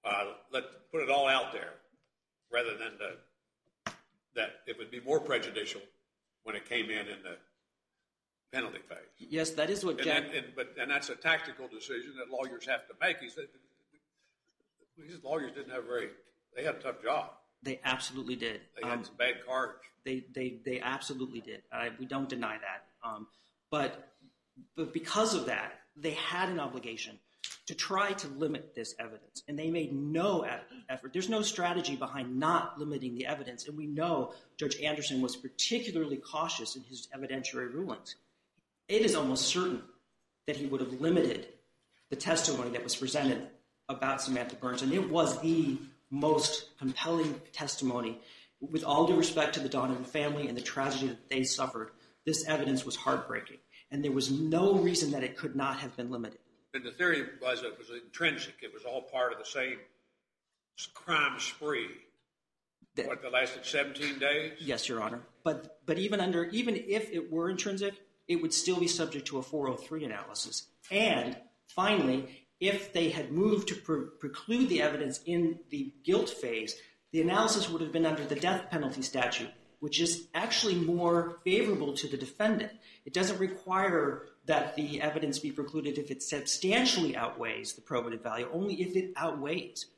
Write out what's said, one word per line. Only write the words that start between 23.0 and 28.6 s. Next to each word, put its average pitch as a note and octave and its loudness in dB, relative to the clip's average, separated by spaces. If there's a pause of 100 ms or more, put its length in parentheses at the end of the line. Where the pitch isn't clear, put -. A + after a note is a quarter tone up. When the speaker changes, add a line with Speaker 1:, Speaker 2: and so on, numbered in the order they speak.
Speaker 2:
Um, G#2+ -10 (440)
but, - -2 (640)
but D#3+ -4
because G#3 2
of C#3+ 0
that, G#2 -4 (160)
they D3+ -4
had F3+ -2
an E3+ -2
obligation A#2 -8 (480)
to - -10
try G3 0
to G3 -6
limit C#3+ -4